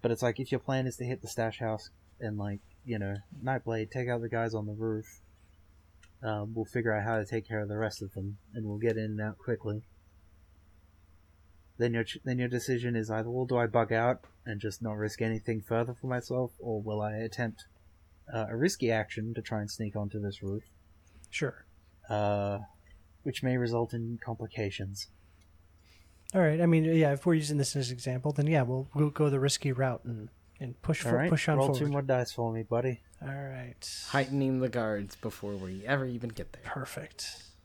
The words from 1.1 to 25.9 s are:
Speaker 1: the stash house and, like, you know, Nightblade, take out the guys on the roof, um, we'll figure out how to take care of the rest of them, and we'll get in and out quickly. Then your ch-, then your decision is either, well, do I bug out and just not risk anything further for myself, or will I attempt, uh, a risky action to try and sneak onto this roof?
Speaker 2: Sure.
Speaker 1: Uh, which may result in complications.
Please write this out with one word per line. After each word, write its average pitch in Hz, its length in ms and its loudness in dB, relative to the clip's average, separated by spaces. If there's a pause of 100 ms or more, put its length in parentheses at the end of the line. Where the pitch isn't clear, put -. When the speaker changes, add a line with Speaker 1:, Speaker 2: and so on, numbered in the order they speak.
Speaker 1:
the - 60 -12
stash 113 320 -2
house 110 300 -2 (300)
and, 107 180 -4
like, 101 220 -4 (260)
you 113 140 -2
know, 98 160 -2 (280)
Nightblade, 117 460 -2
take 127 200 -4
out 120 120 0
the 117 80 -4
guys 113 240 0
on 107 140 -2
the 107 60 -6
roof, 110 480 -4 (1000)
um, 110 320 -2
we'll 110 120 0
figure 113 280 0
out 104 120 2
how 113 120 0
to 104 80 0
take 113 220 -4
care 110 140 0
of 104 80 -2
the 104 80 -2
rest 110 260 -2
of 98 100 -10
them, 101 240 -6 (160)
and 110 120 -6
we'll 104 120 -4
get 110 200 2
in 110 80 -2
and 107 160 -4
out 107 180 -4
quickly. 110 420 -2 (2000)
Then 117 160 2
your 117 100 2
ch-, - 200 -6
then 127 140 0
your 123 100 0
decision 123 480 0
is 110 140 0
either, 110 200 -2
well, 127 160 0
do 127 120 2
I 120 80 6
bug 113 260 4
out 120 300 4 (240)
and 104 160 -6
just 107 200 -4
not 110 140 -2
risk 107 280 -2
anything 113 380 0
further 117 380 0
for - 80 -8
myself, 127 520 0
or 110 220 -2
will 107 200 -2
I 107 140 -2
attempt, 113 500 -4 (680)
uh, 110 160 0
a 113 60 -4
risky 131 360 2
action 110 420 0
to 110 80 -4
try 107 200 -2
and 104 80 -4
sneak 107 260 -4
onto 104 240 -2
this 101 220 -4
roof? 101 220 -4 (680)
Speaker 2:
Sure. - 360 -4 (440)
Speaker 1:
Uh, 101 500 2 (640)
which 139 200 -4
may 127 140 2
result 120 360 0
in 117 300 -6
complications. 101 840 -6 (1300)